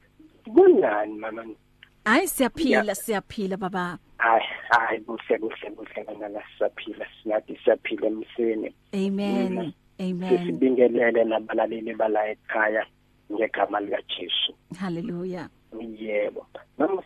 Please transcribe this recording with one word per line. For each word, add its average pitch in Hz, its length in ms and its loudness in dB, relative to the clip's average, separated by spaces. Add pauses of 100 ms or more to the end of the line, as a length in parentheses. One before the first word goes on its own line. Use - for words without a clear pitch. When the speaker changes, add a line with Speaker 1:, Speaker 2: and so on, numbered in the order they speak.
(440)
Speaker 1:
Kunjani, 165 680 6
mama? 110 300 -8 (600)
Speaker 2:
Hayi, 294 240 4
siyaphila, 254 560 2
Speaker 1:
Ya. 208 100 -2
Speaker 2:
siyaphila, 190 600 -4
baba. 180 420 -4 (180)
Speaker 1:
Hayi, 113 260 4 (280)
hayi, 117 300 4
kuhle, 113 380 -2
kuhle, 107 380 -6
kuhle, 107 300 -12
bantwana, 104 340 -10 (180)
siyaphila, - 480 -4 (160)
siyathi 107 420 -4
siyaphila 110 420 2
emseni. 110 680 -2 (200)
Speaker 2:
Amen, 196 580 0
Speaker 1:
Mm. 185 200 -4 (280)
Speaker 2:
amen. 185 380 0
Speaker 1:
Sesibingelele 123 840 4
nabalaleli 110 720 -2
bala 107 340 0
ekhaya 107 580 -2 (440)
ngegama 104 500 0
likaJesu. - 760 -6 (260)
Speaker 2:
Hallelujah. 175 680 -6 (300)
Speaker 1:
Yebo. 107 680 -6 (320)
Mama, 359 280 -2